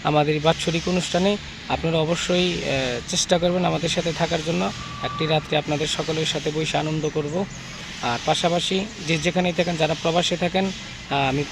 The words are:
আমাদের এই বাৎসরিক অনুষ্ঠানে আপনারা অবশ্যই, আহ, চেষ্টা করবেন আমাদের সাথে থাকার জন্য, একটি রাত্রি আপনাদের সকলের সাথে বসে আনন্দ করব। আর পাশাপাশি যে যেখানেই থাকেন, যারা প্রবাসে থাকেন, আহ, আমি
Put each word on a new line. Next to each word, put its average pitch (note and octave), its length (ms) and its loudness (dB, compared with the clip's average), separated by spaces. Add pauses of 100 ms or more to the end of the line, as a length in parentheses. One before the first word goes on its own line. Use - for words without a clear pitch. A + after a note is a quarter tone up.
আমাদের D3+ 300 4
এই D3+ 60 0
বাৎসরিক E3 480 2
অনুষ্ঠানে F#3 480 2 (320)
আপনারা D#3+ 300 0
অবশ্যই, F3 560 2
আহ, C3 540 -2
চেষ্টা F3 300 2
করবেন F3 260 2
আমাদের D#3+ 240 0
সাথে E3 240 0
থাকার E3 340 0
জন্য, F#3 260 0 (300)
একটি D#3 240 -2
রাত্রি D#3 300 2
আপনাদের D3 300 0
সকলের D#3 400 0
সাথে D3+ 240 -2
বসে D3+ 280 0
আনন্দ D#3 360 0
করব। D#3 300 0 (580)
আর A#2+ 240 0
পাশাপাশি F3 580 2 (220)
যে D#3+ 120 2
যেখানেই F3 340 2
থাকেন, E3+ 240 0
যারা D#3 260 2
প্রবাসে E3+ 340 2
থাকেন, F3+ 300 0
আহ, C#3 600 -2
আমি C#3 240 0